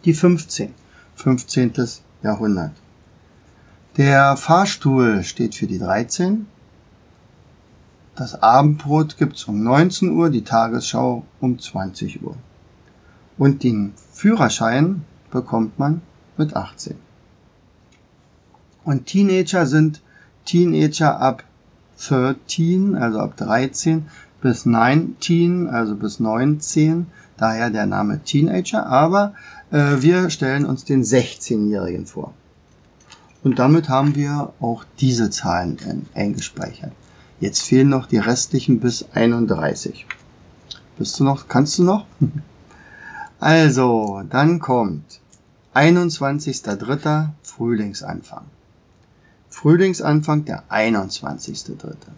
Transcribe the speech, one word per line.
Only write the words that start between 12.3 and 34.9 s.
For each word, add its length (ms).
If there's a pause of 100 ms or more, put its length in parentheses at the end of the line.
Und 240
den 320 (180)
Führerschein 920 (260)
bekommt 480
man 240 (340)
mit 180
achtzehn. 420 (1900)
Und 220
Teenager 580
sind 380 (420)
Teenager 760
ab 240 (520)
thirteen, 1000
also 240
ab 160
dreizehn, 680 (340)
bis 260
nineteen, 1000
also 260
bis 240
neunzehn, 880 (300)
daher 340
der 160
Name 380
Teenager, 640
aber, 480 (360)
äh, 300
wir 300
stellen 340
uns 200
den 200
sechzehnjährigen 1000
vor. 280 (1120)
Und 160
damit 280
haben 280
wir 420
auch 260 (140)